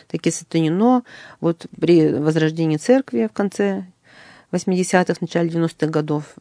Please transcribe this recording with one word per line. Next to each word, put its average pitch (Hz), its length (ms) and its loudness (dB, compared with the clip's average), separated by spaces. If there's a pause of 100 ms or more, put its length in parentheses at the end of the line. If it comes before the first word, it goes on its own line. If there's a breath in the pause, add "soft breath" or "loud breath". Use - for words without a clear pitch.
такие 165 240 -4
святыни, 160 380 -2
но 240 340 2 (360 loud breath)
вот 165 260 -2 (140)
при 160 320 4
возрождении 156 680 0
церкви 240 520 0
в - 40 -18
конце 196 500 -4 (680 loud breath)
восьмидесятых, 180 720 0
начале 170 280 -2
девяностых 165 400 -2
годов 151 340 -2 (160)